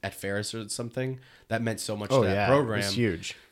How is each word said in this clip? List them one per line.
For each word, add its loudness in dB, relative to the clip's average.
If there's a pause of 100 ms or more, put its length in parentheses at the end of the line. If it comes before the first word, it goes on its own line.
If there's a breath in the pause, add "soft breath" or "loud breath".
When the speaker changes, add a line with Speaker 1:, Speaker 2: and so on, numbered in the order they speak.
Speaker 1:
at -6
Ferris -4
or -8
something. -6 (280 soft breath)
That -2
meant -2
so -4
much -4
Speaker 2:
Oh, 6
Speaker 1:
to 4
that 4
Speaker 2:
yeah. 4
Speaker 1:
program. 4
Speaker 2:
It's 0
huge. 0 (140 soft breath)